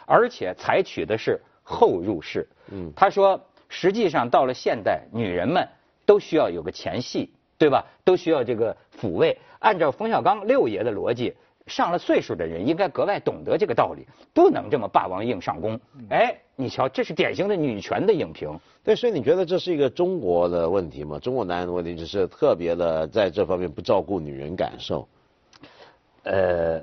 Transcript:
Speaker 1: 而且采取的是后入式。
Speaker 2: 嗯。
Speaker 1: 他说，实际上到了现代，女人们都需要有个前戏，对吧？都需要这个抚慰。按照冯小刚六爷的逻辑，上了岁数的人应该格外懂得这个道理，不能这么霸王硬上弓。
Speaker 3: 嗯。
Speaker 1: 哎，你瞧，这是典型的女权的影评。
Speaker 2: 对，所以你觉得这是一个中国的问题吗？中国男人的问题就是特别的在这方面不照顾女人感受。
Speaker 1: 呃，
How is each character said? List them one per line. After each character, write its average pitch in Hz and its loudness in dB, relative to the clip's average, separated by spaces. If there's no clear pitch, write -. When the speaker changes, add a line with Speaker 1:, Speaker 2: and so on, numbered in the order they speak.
Speaker 1:
而 226 4
且 92 -6
采 - 0
取 87 -4
的 107 -2
是 - -2
后 139 2
入 92 -4
式。 - -8
Speaker 2:
嗯。 92 -10
Speaker 1:
他 196 4
说， 196 2
实 - 0
际 208 0
上 131 -2
到 151 4
了 127 -2
现 135 -4
代， 92 0
女 110 -4
人 87 -2
们 156 0
都 208 8
需 170 -2
要 120 2
有 87 -6
个 82 -8
前 95 -6
戏， - -6
对 156 6
吧？ 123 2
都 185 6
需 175 -2
要 147 2
这 117 -2
个 110 -2
抚 101 -2
慰。 127 2
按 214 2
照 156 4
冯 220 -4
小 208 2
刚 202 0
六 233 4
爷 104 -2
的 117 0
逻 98 -2
辑， 117 -4
上 - -2
了 175 0
岁 208 2
数 117 -6
的 82 -2
人 82 -4
应 160 2
该 180 0
格 131 -2
外 185 -2
懂 90 -4
得 139 0
这 202 0
个 - -2
道 101 0
理， 135 -16
不 349 8
能 104 -4
这 143 0
么 104 -2
霸 - 2
王 92 -4
硬 117 -2
上 90 -4
弓。 110 -4
Speaker 3:
嗯。 123 -18
Speaker 1:
哎， 208 2
你 127 -6
瞧， 127 -2
这 247 -2
是 185 -6
典 139 0
型 170 -2
的 208 0
女 135 -2
权 104 -2
的 220 4
影 104 0
评。 78 -8
Speaker 2:
对， 214 4
所 240 0
以 214 0
你 147 -2
觉 143 4
得 185 0
这 175 0
是 175 -2
一 156 -2
个 139 4
中 180 0
国 87 2
的 85 2
问 92 0
题 69 -10
吗？ 73 -8
中 127 -4
国 117 -2
男 87 -4
人 90 -4
的 87 -4
问 87 -2
题 85 -6
就 82 -10
是 92 -2
特 135 2
别 85 -2
的 82 0
在 98 0
这 90 0
方 90 0
面 87 -4
不 90 -12
照 98 2
顾 90 -2
女 73 -10
人 76 -8
感 78 -4
受。 76 -6
Speaker 1:
呃， 87 0